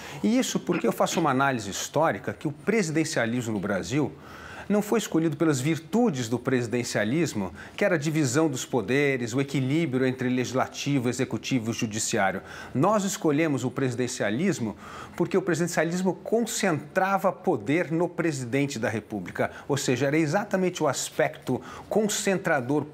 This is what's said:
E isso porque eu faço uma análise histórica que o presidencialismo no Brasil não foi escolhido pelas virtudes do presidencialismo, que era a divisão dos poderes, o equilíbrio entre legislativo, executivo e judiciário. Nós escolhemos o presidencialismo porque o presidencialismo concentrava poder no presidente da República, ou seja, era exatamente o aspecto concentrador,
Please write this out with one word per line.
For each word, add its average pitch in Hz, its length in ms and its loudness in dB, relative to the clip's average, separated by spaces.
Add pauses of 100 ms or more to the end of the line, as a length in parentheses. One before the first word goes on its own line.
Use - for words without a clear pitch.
(220)
E 214 160 4
isso 214 220 0
porque 175 260 0
eu 214 60 2
faço - 260 2
uma 156 140 4
análise 127 360 2
histórica 139 640 0
que - 140 -6
o 151 60 -4
presidencialismo 143 1000 0
no 107 60 -2
Brasil 98 540 -2 (560)
não 202 120 4
foi 214 200 2
escolhido 165 360 0
pelas 151 240 2
virtudes 156 680 2
do 120 100 0
presidencialismo, 120 1120 0 (240)
que - 80 0
era 180 120 4
a - 20 4
divisão 151 500 2
dos 131 160 -4
poderes, 123 680 0
o 135 60 2
equilíbrio 135 640 0
entre 127 220 0
legislativo, 123 800 0
executivo 117 640 -2
e - 20 0
judiciário. 104 640 0 (320)
Nós 190 320 4
escolhemos 151 600 0
o 127 60 0
presidencialismo 123 1080 -2 (400)
porque 175 200 0
o 180 60 2
presidencialismo 170 720 0
concentrava 190 1200 0
poder 156 580 0
no 165 180 2
presidente 139 720 -2
da 110 100 0
República, 107 640 -4 (180)
ou 143 80 2
seja, 135 300 2
era 143 100 2
exatamente 180 640 0
o 156 40 4
aspecto - 760 0 (280)
concentrador, 165 1040 0